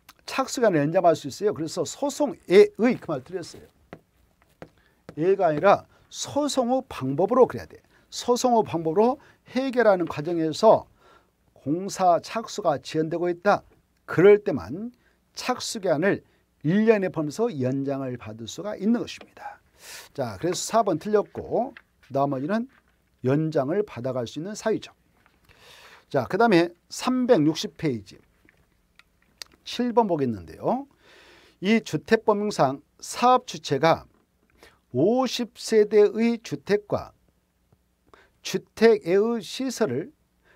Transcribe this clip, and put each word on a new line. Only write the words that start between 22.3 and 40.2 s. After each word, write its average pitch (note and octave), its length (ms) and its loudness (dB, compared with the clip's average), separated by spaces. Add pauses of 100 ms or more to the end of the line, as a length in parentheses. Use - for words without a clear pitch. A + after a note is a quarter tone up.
연장을 D#3 600 0
받아갈 B2 420 -6
수 - 140 -12
있는 G#3 160 -10
사유죠. - 360 -4 (1200)
자, C3+ 180 -2
그 F#3 100 -4
다음에 A3 320 4 (200)
삼백육십 A#3 880 0
페이지 A2+ 400 -6 (1500)
칠 A#3+ 300 -4
번 A3+ 140 4
보겠는데요. C#3 800 -4 (720)
이 G#3+ 220 2
주택법령상 G3+ 1000 0 (180)
사업 B3 480 2
주체가 D#3 580 0 (880)
오십 A#3+ 640 0
세대의 G#3+ 880 2
주택과 D3 680 -6 (1300)
주택의 G#3+ 1000 0
시설을 G#3 680 -4 (440)